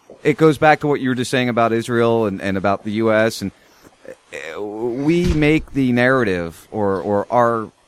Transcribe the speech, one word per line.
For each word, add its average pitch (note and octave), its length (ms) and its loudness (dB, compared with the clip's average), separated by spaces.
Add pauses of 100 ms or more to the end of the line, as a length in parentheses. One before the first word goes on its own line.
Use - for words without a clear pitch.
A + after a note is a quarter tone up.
(220)
it D3 160 0
goes D#3 220 4
back D3+ 220 4
to D3+ 60 -4
what C#3+ 140 0
you C3 80 -2
were C3 60 0
just A#2+ 160 -6
saying B2 180 0
about A#2 240 2
Israel A#2 540 2
and, G2 120 -4
and F#2+ 180 -4
about G2 260 -2
the G#2+ 100 -6
U A2 180 0
S. A2 300 2
And, G2 100 -6 (1040)
uh, F#2+ 60 -10
we C3+ 720 -2
make D3+ 380 0
the C3 200 0
narrative, A#2 800 0
or, G2 300 -2
or G2+ 300 0
our, A#2 400 0 (160)